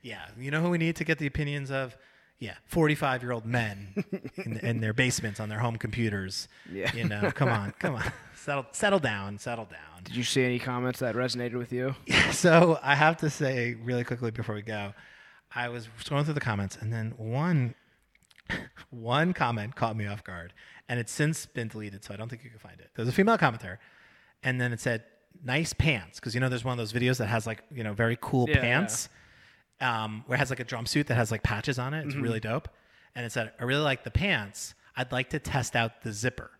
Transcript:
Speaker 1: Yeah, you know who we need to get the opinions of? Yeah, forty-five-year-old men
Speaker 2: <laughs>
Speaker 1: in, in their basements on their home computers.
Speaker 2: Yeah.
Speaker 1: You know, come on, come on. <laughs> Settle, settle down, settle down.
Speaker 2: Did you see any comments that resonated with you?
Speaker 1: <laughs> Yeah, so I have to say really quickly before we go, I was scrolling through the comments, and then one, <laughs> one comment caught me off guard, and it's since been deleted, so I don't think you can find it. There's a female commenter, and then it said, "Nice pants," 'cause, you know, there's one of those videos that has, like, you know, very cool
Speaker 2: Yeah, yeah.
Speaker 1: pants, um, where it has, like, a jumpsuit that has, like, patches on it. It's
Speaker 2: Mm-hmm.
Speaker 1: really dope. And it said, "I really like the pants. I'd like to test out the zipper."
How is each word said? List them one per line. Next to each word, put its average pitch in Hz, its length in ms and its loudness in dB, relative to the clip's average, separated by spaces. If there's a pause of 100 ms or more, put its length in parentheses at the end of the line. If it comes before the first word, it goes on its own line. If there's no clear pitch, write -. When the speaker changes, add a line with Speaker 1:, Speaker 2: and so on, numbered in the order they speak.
Speaker 1:
Yeah, 104 240 -12 (140)
you 135 120 -6
know 156 100 2
who 175 80 2
we 175 80 4
need 165 200 2
to 165 60 -4
get 160 160 2
the 147 80 -2
opinions 143 440 -2
of? 131 260 -4 (420)
Yeah, 110 140 -8 (140)
forty-five-year-old 127 800 2
men 107 600 -2 (160)
Speaker 2:
<laughs> - 140 -14 (100)
Speaker 1:
in, 113 140 -4
in 117 200 0
their 110 140 0
basements 117 480 2
on 104 80 -6
their 107 100 -6
home 117 180 0
computers. 104 720 -2 (240)
Speaker 2:
Yeah. 92 240 -2
Speaker 1:
You 117 80 -2
know, 107 320 0
come 131 140 2
on, 101 300 0
come 151 160 -2
on. - 220 -2
<laughs> - 60 -20 (120)
Settle, 143 360 -4
settle 202 280 2
down, 104 380 -2
settle 113 280 -6
down. 80 400 -18
Speaker 2:
Did 117 100 -12
you 120 80 -2
see 127 220 4
any 123 140 2
comments 127 400 -2
that 120 160 -2
resonated 123 420 -2
with 120 160 -6
you? 127 280 0
Speaker 1:
<laughs> - 60 -20
Yeah, - 240 4
so 165 500 8
I 139 140 4
have 156 220 6
to 156 120 0
say 127 440 0 (100)
really 120 220 0
quickly 120 260 -2
before 113 240 -4
we 104 60 -8
go, 104 320 -6 (600)
I 120 140 -2
was 117 220 -8 (120)
scrolling 143 220 2
through 151 120 0
the 143 40 0
comments, 101 400 -2
and 110 120 -4
then 113 260 -2
one, 127 580 2 (720)
<laughs> - 400 -8
one 127 440 2
comment 117 420 -2
caught 113 220 0
me 104 100 -2
off 104 160 -8
guard, 87 300 -12 (340)
and 120 140 -2
it's 110 100 -8
since 151 340 0
been 117 220 -6
deleted, 104 380 -10
so 101 80 -12
I 98 40 -10
don't 110 120 -10
think 120 160 -14
you 120 40 -18
can 110 100 -20
find - 200 -20
it. - 160 -20
There's 117 140 0
a - 20 0
female 208 260 6
commenter, 110 400 2 (640)
and 127 180 0
then 123 120 2
it 113 80 -4
said, 113 240 0 (400)
"Nice 139 300 0
pants," 117 480 0
'cause, 113 120 -6
you 123 60 0
know, 131 100 4
there's 120 140 -2
one 127 80 -2
of 120 60 -2
those 110 160 -4
videos 123 240 4
that 110 100 -2
has, 113 180 0
like, 110 260 -6
you 123 120 -8
know, 104 100 -4
very 113 280 2
cool 127 260 2
Speaker 2:
Yeah, 151 80 4
yeah. 131 60 6
Speaker 1:
pants, 131 480 2 (720)
um, 110 460 -2
where 123 100 0
it - 20 2
has, 131 100 2
like, 127 120 -4
a 117 40 -4
jumpsuit 123 420 0
that 120 80 2
has, 117 140 4
like, 110 140 -2
patches 120 340 0
on 127 160 -2
it. 156 120 -4
It's 139 100 -4
Speaker 2:
Mm-hmm. 139 80 -2
Speaker 1:
really 113 160 0
dope. 110 300 -4 (460)
And 123 100 -6
it 110 80 -8
said, 110 260 -2
"I 123 60 -4
really 143 180 2
like 135 220 0
the 120 60 -8
pants. 131 640 -2 (220)
I'd 127 160 -4
like 131 200 -2
to 156 80 -2
test - 360 -2
out 117 280 2
the 113 100 -6
zipper." 113 460 -4